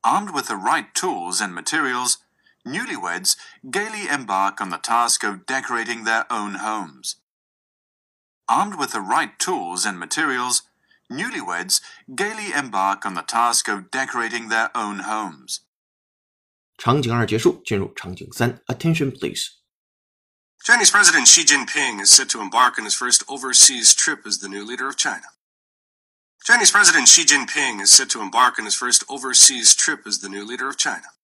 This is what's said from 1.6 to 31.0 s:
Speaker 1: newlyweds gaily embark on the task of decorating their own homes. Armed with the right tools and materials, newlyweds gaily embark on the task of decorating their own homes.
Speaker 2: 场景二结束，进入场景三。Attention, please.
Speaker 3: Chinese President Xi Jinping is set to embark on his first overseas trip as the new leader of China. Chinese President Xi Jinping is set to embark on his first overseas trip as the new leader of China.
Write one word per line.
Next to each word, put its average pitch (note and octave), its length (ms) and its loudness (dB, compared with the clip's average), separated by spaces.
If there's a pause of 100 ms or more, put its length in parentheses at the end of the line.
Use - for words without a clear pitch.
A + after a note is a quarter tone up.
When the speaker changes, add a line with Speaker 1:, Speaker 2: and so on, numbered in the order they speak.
Speaker 1:
newlyweds C3 720 -6 (380)
gaily G#3 360 -6
embark G2 580 -2
on F#2+ 40 -12
the E2+ 100 -8
task A#2 480 0
of F#2+ 180 -8
decorating A#2+ 600 -6
their A2+ 220 0
own G#2 300 -6
homes. F#2 560 -8 (1300)
Armed F#3+ 280 0
with C#3+ 160 -6
the G#2+ 100 -4
right B2+ 380 -2
tools A2+ 460 -4
and F#2+ 120 -4
materials, B2+ 640 -2 (500)
newlyweds D#3 680 -4 (340)
gaily G#3 360 -6
embark G2 540 -2
on F#2+ 100 -6
the E2+ 80 -6
task A#2 440 0
of G2+ 220 -6
decorating A#2 600 -4
their A2+ 260 0
own G#2 240 -4
homes. F#2+ 640 -8 (1160)
Speaker 2:
场 C3+ 240 2
景 A#2 100 -2
二 A#2 140 2
结 A2 140 0
束， - 260 2
进 G#2 140 -2
入 - 160 -6
场 F2+ 200 -12
景 - 160 -18
三。 - 360 -2
Attention, D3+ 440 0
please. - 380 -6 (1120)
Speaker 3:
Chinese A#3 280 4
President E3+ 360 6
Xi - 160 8
Jinping B2+ 580 0
is G#2 100 4
set C3+ 180 6
to A#2 100 -4
embark A#2+ 380 2
on A2 80 -6
his G2+ 100 -4
first B2 320 0
overseas B2+ 680 4
trip - 320 -2
as G2 120 -6
the G2 80 -12
new G2+ 160 -10
leader B2+ 240 -8
of C3+ 80 -10
China. A2+ 280 -4 (1200)
Chinese A3 260 6
President F#3 360 6
Xi E3 160 8
Jinping C3+ 580 0
is G2+ 100 4
set C3 180 6
to A#2 120 -6
embark A#2 380 2
on G#2+ 60 -8
his G2+ 100 -4
first B2 320 0
overseas B2+ 680 4
trip - 320 0
as - 140 -4
the G2 100 -10
new G2+ 160 -10
leader B2+ 240 -8
of C#3 80 -10
China. G2+ 280 -4 (180)